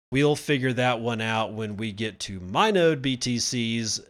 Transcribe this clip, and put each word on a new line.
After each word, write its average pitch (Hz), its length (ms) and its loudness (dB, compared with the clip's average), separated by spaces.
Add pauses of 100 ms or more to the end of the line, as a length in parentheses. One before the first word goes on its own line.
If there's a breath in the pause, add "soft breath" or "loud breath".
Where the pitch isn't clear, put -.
We'll 143 280 4
figure 131 360 0
that 123 280 2
one 117 180 0
out 110 340 0
when 107 220 -6
we 110 160 -4
get 104 300 -6
to 98 180 -8
Minode 160 600 2
B 131 160 -2
T 120 220 -2
C's, 113 600 -2 (100)